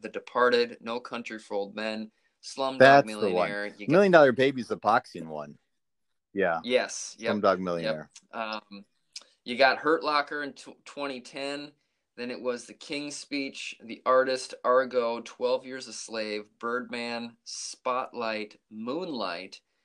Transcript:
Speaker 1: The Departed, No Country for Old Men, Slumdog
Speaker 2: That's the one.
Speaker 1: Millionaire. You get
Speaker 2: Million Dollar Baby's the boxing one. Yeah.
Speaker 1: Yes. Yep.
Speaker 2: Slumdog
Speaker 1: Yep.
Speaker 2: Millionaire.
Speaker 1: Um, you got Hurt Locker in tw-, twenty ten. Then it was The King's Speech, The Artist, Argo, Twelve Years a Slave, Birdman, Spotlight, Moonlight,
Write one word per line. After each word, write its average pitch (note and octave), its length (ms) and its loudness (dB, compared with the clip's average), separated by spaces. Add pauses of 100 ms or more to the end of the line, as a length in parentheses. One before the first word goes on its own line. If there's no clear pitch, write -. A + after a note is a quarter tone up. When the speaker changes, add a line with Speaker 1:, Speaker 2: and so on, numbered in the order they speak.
Speaker 1:
The G#2+ 80 -10
Departed, A#2+ 720 2
No A#2 180 -6
Country A#2 400 -10
for G#2+ 160 -10
Old G2+ 200 -6
Men, A2 360 -6 (320)
Slumdog C3+ 360 -4
Speaker 2:
That's C3+ 280 10
the A2 120 -8
one. A2+ 40 -2
Speaker 1:
Millionaire. G2+ 440 0
You G2+ 60 -12
get G#2 160 -8
Speaker 2:
Million F#3+ 220 6
Dollar D3 200 10
Baby's B2+ 360 0
the G2+ 100 -4
boxing F#2 520 0
one. D2 280 -10 (760)
Yeah. F2 300 2
Speaker 1:
Yes. A#2 560 -2
Yep. A2 160 -2
Speaker 2:
Slumdog G2+ 180 4
Speaker 1:
Yep. F#2 60 0
Speaker 2:
Millionaire. F2 500 -4 (220)
Speaker 1:
Um, G#2+ 540 -10 (580)
you A#2+ 140 -8
got C3 220 6
Hurt D3+ 240 0
Locker D3 400 -2
in C#3 100 -10
tw-, - 320 -20
twenty C#3 360 -8
ten. C#3+ 500 -10 (440)
Then B2 160 -8
it A2 100 -10
was A#2+ 240 -6
The G#2+ 80 -18
King's D3 420 -10
Speech, - 680 -8
The A2+ 240 -14
Artist, C3 480 2 (120)
Argo, B2 560 2
Twelve B2 440 -4
Years B2+ 220 -12
a A2+ 60 -16
Slave, G#2+ 500 -6 (160)
Birdman, A#2+ 840 -6
Spotlight, A2+ 1120 -6 (100)
Moonlight, A2 920 -8 (240)